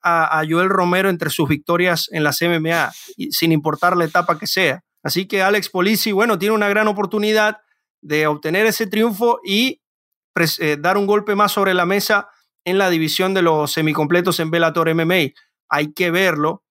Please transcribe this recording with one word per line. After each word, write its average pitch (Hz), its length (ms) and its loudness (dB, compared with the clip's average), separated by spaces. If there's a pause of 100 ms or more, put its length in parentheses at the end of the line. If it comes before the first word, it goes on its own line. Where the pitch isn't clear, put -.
a, 160 380 2
a 156 100 0
Joel 175 200 2
Romero 190 420 2
entre 175 180 -4
sus 147 200 0
victorias 170 640 0
en 156 100 -2
las 147 180 0
M 170 140 2
M 160 180 -2
A, 160 200 0 (240)
y - 160 -8
sin 165 180 -2
importar 160 460 0
la 170 80 2
etapa 170 340 -2
que 202 80 -10
sea? 170 380 -2 (180)
Así 180 240 -4
que 196 160 -2
Alex 202 280 0
Polizzi, 202 420 0
bueno, 208 260 2
tiene 202 160 0
una 208 140 0
gran 214 180 0
oportunidad 214 720 0 (460)
de 151 220 0
obtener 160 400 0
ese 220 220 -2
triunfo 220 560 0
y 220 360 0 (540)
pres-, 165 240 0
eh, 151 180 0
dar 170 200 0
un 202 100 0
golpe 208 300 0
más 202 160 2
sobre 196 200 2
la 180 140 0
mesa 202 440 0 (340)
en 180 120 -2
la 196 140 2
división 165 420 0
de 190 100 2
los 156 280 2
semicompletos 160 680 0
en 156 100 -4
Bellator 165 380 0
M 165 160 0
M 175 200 2
A. - 520 -8
Hay 151 160 -2
que 175 180 -2
verlo 165 600 0